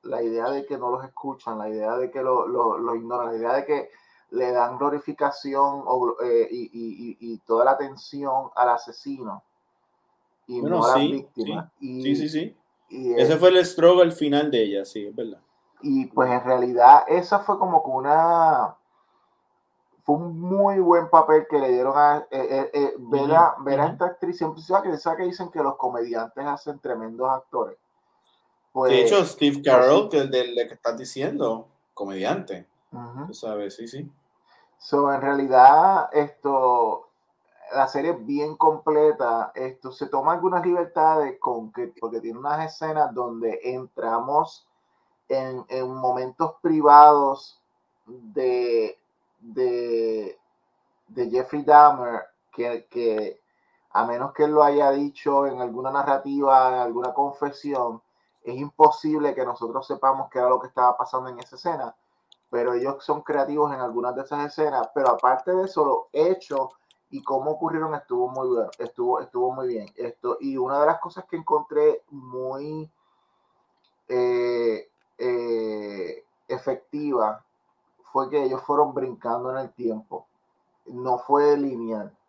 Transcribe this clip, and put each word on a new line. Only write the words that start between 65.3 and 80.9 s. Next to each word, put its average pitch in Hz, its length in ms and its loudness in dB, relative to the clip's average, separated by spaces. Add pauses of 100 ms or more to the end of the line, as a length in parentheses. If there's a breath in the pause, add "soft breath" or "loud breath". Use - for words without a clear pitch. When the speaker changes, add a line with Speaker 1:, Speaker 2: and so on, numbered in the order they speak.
Speaker 1:
de 185 120 0
eso, 175 200 -2
los 131 120 0 (160)
hechos 151 560 -2 (400 soft breath)
y 139 120 -12
cómo 135 300 -4
ocurrieron 156 420 -6
estuvo 123 360 -4
muy 131 180 -8
bueno, 117 220 -2 (100)
estuvo, 123 400 -4
estuvo 123 320 -4
muy 131 160 -8
bien. 107 200 -8 (100)
Esto, 120 420 -8
y 135 160 -8
una 131 240 -2
de 147 60 2
las 165 160 0
cosas 170 240 -14
que - 100 -12
encontré 151 760 -2
muy, 135 800 -12 (1160)
eh, 120 840 -2 (280)
eh, 110 1040 -6 (240)
efectiva 131 960 -4 (720)
fue 131 160 -2
que 143 140 0
ellos 131 180 -4
fueron 143 320 0
brincando 123 580 -6
en 131 60 -6
el 127 160 -10
tiempo, 110 520 -8 (600)
no 127 340 -6